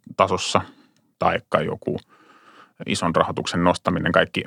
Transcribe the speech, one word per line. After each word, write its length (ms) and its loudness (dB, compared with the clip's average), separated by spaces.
tasossa 440 2
taikka 420 0
joku 360 -6
ison 300 0
rahoituksen 480 -2
nostaminen, 480 0
kaikki, 360 2